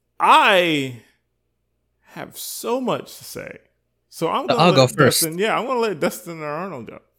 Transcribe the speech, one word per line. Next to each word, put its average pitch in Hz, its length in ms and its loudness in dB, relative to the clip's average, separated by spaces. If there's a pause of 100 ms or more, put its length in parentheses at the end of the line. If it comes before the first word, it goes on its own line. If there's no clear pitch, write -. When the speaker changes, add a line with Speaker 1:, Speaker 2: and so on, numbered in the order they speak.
(180)
Speaker 1:
I 175 840 2 (1120)
have - 240 -14
so - 420 -6
much 202 380 -6
to - 60 -20
say. - 340 -16 (500)
So 165 220 -4
I'm 262 160 -2
gonna 139 120 2
Speaker 2:
I'll 170 140 6
go 131 120 6
Speaker 1:
let 123 120 0
Speaker 2:
first. - 240 4
Speaker 1:
Dustin, 165 180 -4
yeah, 190 200 0
I'm 214 80 -4
gonna 254 140 -2
let 196 200 -2
Dustin 170 400 -6
or 151 60 -10
Arnold 151 400 -10
go. - 80 -16 (240)